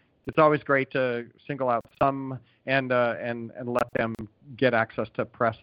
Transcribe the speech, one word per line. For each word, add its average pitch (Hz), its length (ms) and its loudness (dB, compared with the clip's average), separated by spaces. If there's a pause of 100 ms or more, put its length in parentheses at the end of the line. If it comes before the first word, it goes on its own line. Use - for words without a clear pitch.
(260)
it's 135 140 -2
always 151 240 6
great 135 260 0
to 123 360 -2 (200)
single 135 240 -4
out 117 140 0 (180)
some 135 380 -2 (260)
and, 131 280 0
uh, 120 280 2
and, 117 360 -6
and 123 100 -8
let 120 160 0 (100)
them 113 220 -2 (400)
get 123 180 2
access 113 420 -2
to 117 100 -2
press 113 380 -2